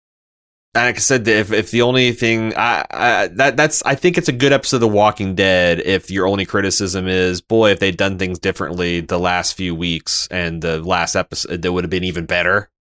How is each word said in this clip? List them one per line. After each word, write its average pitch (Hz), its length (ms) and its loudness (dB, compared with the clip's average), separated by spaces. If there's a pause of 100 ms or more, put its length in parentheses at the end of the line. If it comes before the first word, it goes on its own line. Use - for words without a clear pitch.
(720)
and 117 120 2
like 120 100 0
I - 40 -10
said, 123 280 2
if, 107 240 2
if 107 200 0
the 117 100 2
only 123 320 4
thing 113 420 0
I, 107 360 0
I, 101 380 2
that, 120 280 2
that's, 151 260 0
I 135 120 0
think 175 220 0
it's 165 120 0
a 139 40 -2
good 135 200 2
episode 135 240 0
of 113 40 2
The 113 60 4
Walking 104 480 2
Dead 90 460 4
if 92 300 -2
your 92 160 0
only 98 180 0
criticism 95 600 -2
is, 92 340 0
boy, 110 300 4
if 87 80 2
they'd 95 180 0
done 98 200 0
things 92 220 -4
differently 87 640 -2
the 87 180 -4
last 90 360 -2
few 90 200 -4
weeks 82 540 -6
and 85 320 -4
the 80 200 -2
last 87 340 -2
episode, 90 460 -6
that 90 120 -2
would 90 100 -2
have 80 80 -4
been 90 120 -2
even 85 220 -6
better. 90 440 0 (220)